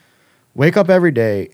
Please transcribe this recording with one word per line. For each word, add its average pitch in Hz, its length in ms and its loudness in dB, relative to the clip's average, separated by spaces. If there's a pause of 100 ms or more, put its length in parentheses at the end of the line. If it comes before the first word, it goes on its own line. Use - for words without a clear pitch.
(540)
Wake 156 220 0
up 190 140 0
every 180 200 2
day 110 440 -2